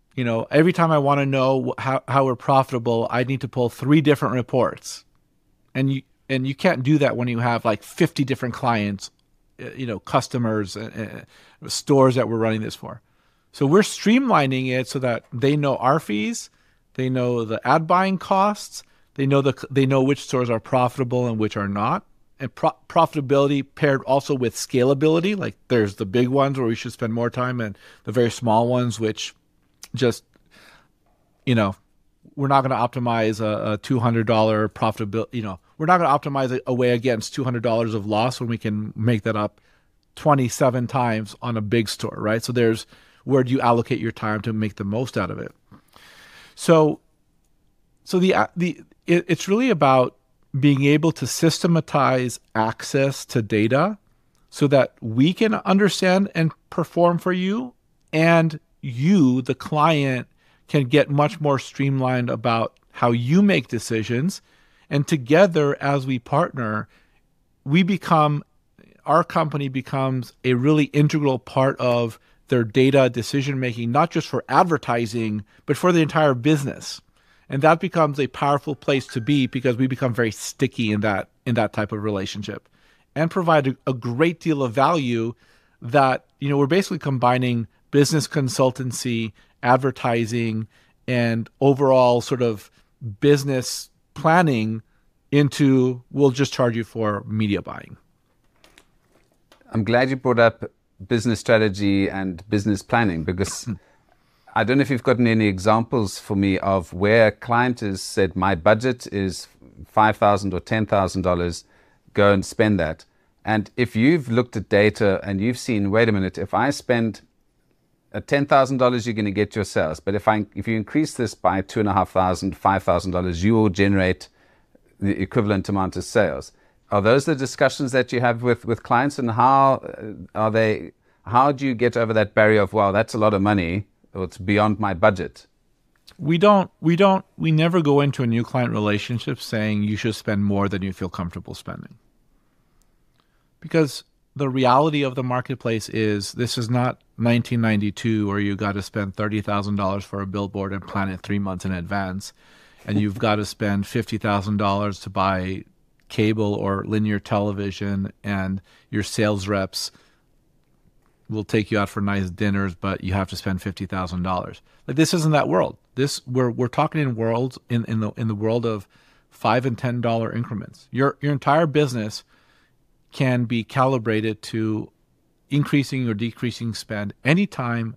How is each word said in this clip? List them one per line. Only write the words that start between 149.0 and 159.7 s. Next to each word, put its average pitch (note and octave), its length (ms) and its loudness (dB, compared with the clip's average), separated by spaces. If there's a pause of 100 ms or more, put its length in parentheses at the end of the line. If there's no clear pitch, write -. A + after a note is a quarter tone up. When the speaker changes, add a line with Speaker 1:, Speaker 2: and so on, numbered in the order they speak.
Speaker 1:
thirty G#2 260 -4
thousand G2+ 340 -4
dollars G2+ 300 -4
for G2 160 -8
a G2 40 -6
billboard G2 480 -6
and F#2+ 140 -10
plan G2 220 -4
it F2+ 120 -10
three G2+ 160 -4
months F#2+ 280 -6
in F#2+ 60 -4
advance, F#2+ 640 -8 (500)
and G#2 160 -2
you've G#2 200 -2
<laughs> A2+ 80 0
gotta G#2 180 0
spend G2+ 400 -4
fifty A2+ 320 -6
thousand G2+ 400 -2
dollars G2+ 440 -2
to G2+ 100 -14
buy F#2+ 540 -2 (420)
cable G#2+ 480 0
or G2 300 -2
linear G#2+ 340 -2
television, G2+ 920 -4 (120)
and F#2+ 360 -4 (300)
your G#2+ 140 -4
sales G#2 440 -2
reps G2 440 -4 (1400)